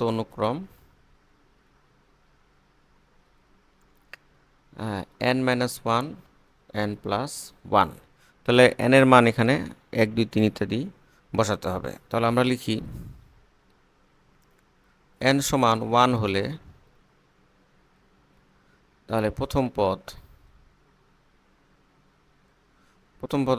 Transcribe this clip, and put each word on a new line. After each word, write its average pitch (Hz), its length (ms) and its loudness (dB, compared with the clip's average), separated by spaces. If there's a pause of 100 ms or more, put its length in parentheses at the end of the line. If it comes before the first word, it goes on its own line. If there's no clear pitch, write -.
(120)
অনুক্রম, 113 440 -6 (4000)
আহ, 101 180 -6 (320)
n 131 120 -2
minus 123 280 -2 (220)
one, 135 120 -4 (800)
n - 20 -6 (120)
plus 107 300 -6 (480)
one। 80 120 0 (520)
তাহলে 123 200 6 (260)
n - 80 6
এর 135 140 8
মান 123 180 10
এখানে 120 240 0 (480)
এক, 110 140 4
দুই, 113 160 0
তিন 107 180 2
ইত্যাদি 104 300 -4 (520)
বসাতে 101 420 -2
হবে। 90 180 -8 (160)
তাহলে 117 220 -2
আমরা 123 220 2
লিখি 113 240 -4 (2500)
n - 20 2 (120)
সমান 120 300 2 (120)
ওয়ান 123 200 4 (120)
হলে 98 220 -2 (2750)
তাহলে 107 200 -2 (100)
প্রথম 135 260 -2 (140)
পদ, 95 220 0 (3250)
প্রথম 143 300 -4
পদ 131 100 0